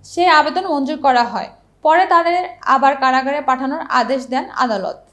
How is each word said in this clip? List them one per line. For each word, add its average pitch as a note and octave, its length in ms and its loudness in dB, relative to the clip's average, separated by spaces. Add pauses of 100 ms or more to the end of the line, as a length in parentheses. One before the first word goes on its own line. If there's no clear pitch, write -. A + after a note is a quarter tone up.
সে F4 240 -2
আবেদন D#4 380 2
মঞ্জুর D4 320 -4
করা B3+ 260 2
হয়। A3+ 260 -8 (340)
পরে E4 220 4
তাদের F4 360 2 (200)
আবার C4+ 340 2
কারাগারে C4 440 0
পাঠানোর C4+ 500 -2
আদেশ B3+ 360 0
দেন B3+ 180 -4 (120)
আদালত। G3+ 420 -4 (140)